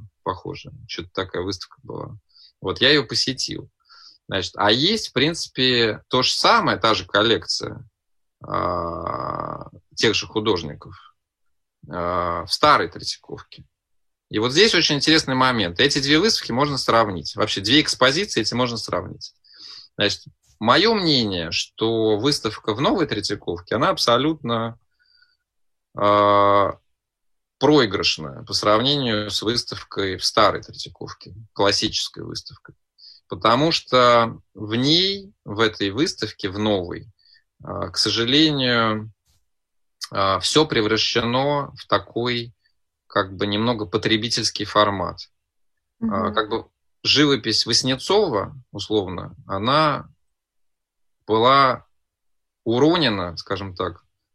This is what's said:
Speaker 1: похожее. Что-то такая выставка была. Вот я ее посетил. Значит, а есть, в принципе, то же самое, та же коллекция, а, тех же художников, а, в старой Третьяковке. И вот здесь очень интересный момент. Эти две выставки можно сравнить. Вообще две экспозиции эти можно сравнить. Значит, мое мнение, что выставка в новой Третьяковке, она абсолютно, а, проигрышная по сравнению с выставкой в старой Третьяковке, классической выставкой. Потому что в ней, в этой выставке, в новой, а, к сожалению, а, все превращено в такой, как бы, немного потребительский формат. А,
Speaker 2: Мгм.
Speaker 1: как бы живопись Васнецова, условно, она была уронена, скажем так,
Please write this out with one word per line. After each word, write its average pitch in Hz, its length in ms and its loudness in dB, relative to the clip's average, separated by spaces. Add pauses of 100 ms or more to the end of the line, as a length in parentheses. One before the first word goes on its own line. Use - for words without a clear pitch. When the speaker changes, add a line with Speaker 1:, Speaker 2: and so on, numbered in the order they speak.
(240)
Speaker 1:
похожее. 92 500 -10 (140)
Что-то - 260 -12
такая 95 300 -6
выставка 95 400 -10
была. - 320 -12 (460)
Вот 95 200 -6
я 123 100 4
ее 143 140 4
посетил. - 640 -6 (580)
Значит, 92 300 -4
а 104 140 4
есть, 185 380 0
в - 40 -20
принципе, 127 920 0
то 127 160 2
же - 100 2
самое, 180 460 2
та 110 160 4
же 90 100 -4
коллекция, - 840 0 (560)
а, 85 1200 -6 (280)
тех 107 200 2
же - 100 -2
художников, 87 720 -4 (920)
а, 87 580 -2
в - 60 -8
старой 131 380 4
Третьяковке. - 760 -14 (680)
И 107 80 -2
вот 123 120 0
здесь 202 220 6
очень 156 220 2
интересный 147 400 2
момент. 123 440 2
Эти 147 200 2
две 143 180 2
выставки 202 340 0
можно 135 280 0
сравнить. 104 560 0
Вообще 104 260 -2
две 127 200 4
экспозиции 143 600 0
эти 113 140 -4
можно 120 220 -2
сравнить. - 580 -8 (600)
Значит, 101 280 -2 (360)
мое 165 360 4
мнение, 110 560 0
что 110 680 0
выставка 110 560 -2
в 117 80 -4
новой 190 240 2
Третьяковке, 101 680 -6
она 175 140 0
абсолютно, 120 880 -2 (1160)
а, 101 840 4 (840)
проигрышная 95 840 2
по 101 100 -12
сравнению 110 800 0
с - 120 -4
выставкой 101 720 -4
в - 80 -4
старой - 380 2
Третьяковке, - 720 -16 (180)
классической 101 720 -2
выставкой. - 520 -16 (520)
Потому 117 440 2
что 120 640 4 (160)
в 104 220 -6
ней, 190 560 0 (140)
в 104 140 -8
этой 107 300 0
выставке, 110 600 -4
в 95 100 -8
новой, 101 480 -2 (560)
а, 92 260 -8
к 90 80 -10
сожалению, 117 1120 2 (1000)
а, 98 280 0
все 151 280 2
превращено 120 1080 0
в - 120 -20
такой, 120 640 -2 (540)
как 95 280 -2
бы, 101 120 -2
немного 107 380 -2
потребительский 107 800 -2
формат. 98 640 -2 (720)
А, 226 40 -4
Speaker 2:
Мгм. 101 300 -2
Speaker 1:
как 107 140 -2
бы 113 160 -6 (380)
живопись 131 640 2
Васнецова, 131 880 0 (180)
условно, 95 600 -4 (140)
она 127 600 0 (1160)
была 127 600 4 (800)
уронена, 117 760 2
скажем 98 380 -8
так, 92 280 -6 (320)